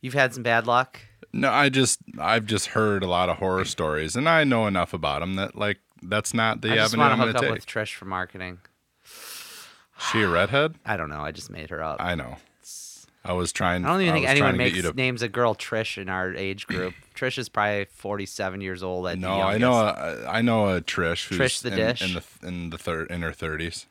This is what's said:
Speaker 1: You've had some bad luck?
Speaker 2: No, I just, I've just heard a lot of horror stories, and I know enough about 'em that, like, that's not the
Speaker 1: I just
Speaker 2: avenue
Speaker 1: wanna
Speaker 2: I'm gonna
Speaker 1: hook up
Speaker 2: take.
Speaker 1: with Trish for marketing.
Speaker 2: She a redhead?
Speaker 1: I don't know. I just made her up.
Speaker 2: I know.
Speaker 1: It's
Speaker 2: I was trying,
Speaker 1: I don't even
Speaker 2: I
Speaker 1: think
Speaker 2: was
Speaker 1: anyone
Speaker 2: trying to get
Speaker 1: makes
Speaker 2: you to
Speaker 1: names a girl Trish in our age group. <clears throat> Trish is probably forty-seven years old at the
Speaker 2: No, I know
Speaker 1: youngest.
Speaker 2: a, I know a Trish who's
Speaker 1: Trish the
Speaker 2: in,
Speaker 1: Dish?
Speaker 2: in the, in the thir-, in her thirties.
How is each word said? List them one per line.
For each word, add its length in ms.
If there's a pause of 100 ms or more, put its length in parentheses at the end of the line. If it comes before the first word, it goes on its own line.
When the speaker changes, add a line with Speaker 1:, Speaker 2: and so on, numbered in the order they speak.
Speaker 1:
You've 140
had 180
some 120
bad 240
luck? 320 (320)
Speaker 2:
No, 180
I 200
just, 280 (220)
I've 260
just 220
heard 340
a 60
lot 200
of 100
horror 260
stories, 500
and 140
I 160
know 240
enough 260
about 280
'em 140
that, 200
like, 220 (240)
that's 300
not 300
the 80
Speaker 1:
I 60
just 80 (100)
Speaker 2:
avenue 80
Speaker 1:
wanna 120
Speaker 2:
I'm 40
gonna 140
Speaker 1:
hook 60
up 40
Speaker 2:
take. 100
Speaker 1:
with 140
Trish 280
for 100
marketing. 540 (1500)
Speaker 2:
She 100
a 60
redhead? 480 (100)
Speaker 1:
I 100
don't 140
know. 120
I 100
just 180
made 200
her 120
up. 180
Speaker 2:
I 140
know. 220 (240)
Speaker 1:
It's 460 (180)
Speaker 2:
I 80
was 200
trying, 320
Speaker 1:
I 40
don't 140
even 80
Speaker 2:
I 40
Speaker 1:
think 120
Speaker 2:
was 40
Speaker 1:
anyone 200
Speaker 2:
trying 80
to 0
get 60 (100)
Speaker 1:
makes 20
Speaker 2:
you 160
to 40
Speaker 1:
names 260
a 60
girl 280
Trish 420
in 100
our 260
age 340
group. 260 (100)
<clears throat> 120
Trish 220
is 100
probably 380
forty-seven 760
years 240
old 240
at 80
the 0
Speaker 2:
No, 240
I 180
know 140 (140)
Speaker 1:
youngest. 380
Speaker 2:
a, 60
I 120
know 340
a 40
Trish 460
who's 120
Speaker 1:
Trish 240
the 80
Speaker 2:
in, 60
Speaker 1:
Dish? 260
Speaker 2:
in 120
the, 320
in 240
the 80
thir-, 280
in 160
her 100
thirties. 580